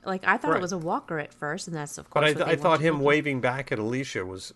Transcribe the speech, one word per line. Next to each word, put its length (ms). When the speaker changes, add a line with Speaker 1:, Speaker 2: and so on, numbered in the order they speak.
Speaker 1:
Like, 220
I 120
thought 120
Speaker 2:
Right. 80
Speaker 1:
it 40
was 100
a 60
walker 420
at 120
first, 360
and 80
that's, 200
of 140
Speaker 2:
But 40
Speaker 1:
course, 100
Speaker 2:
I, 60
Speaker 1:
what 80
Speaker 2:
th-, 80
Speaker 1:
they 60
Speaker 2:
I 40
thought 140
Speaker 1:
want 100
you 80
Speaker 2:
him 60
Speaker 1:
to 40
think. 80
Speaker 2:
waving 340
back 300
at 80
Alicia 480
was, 300